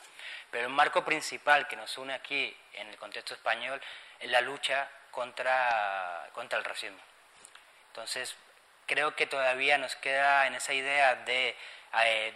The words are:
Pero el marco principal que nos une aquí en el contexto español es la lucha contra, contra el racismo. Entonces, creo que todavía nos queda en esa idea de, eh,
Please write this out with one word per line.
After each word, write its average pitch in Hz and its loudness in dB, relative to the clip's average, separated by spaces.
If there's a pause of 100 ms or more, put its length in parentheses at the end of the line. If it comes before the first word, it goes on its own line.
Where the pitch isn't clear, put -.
(500)
Pero 120 -4
el 131 -6
marco 151 4
principal 147 2
que 113 -8
nos 110 -8
une 131 -6
aquí 131 -4 (160)
en 104 -12
el 104 -16
contexto 110 -12
español 120 -4 (420)
es 123 -8
la 123 6
lucha 139 -2 (220)
contra, 113 0
contra 120 -4
el 107 -2
racismo. 98 -8 (880)
Entonces, 117 -8 (520)
creo 147 2
que 151 2
todavía 135 2
nos 131 -4
queda 139 4
en 127 -2
esa 127 -6
idea 135 4
de, 120 -2 (480)
eh, 110 0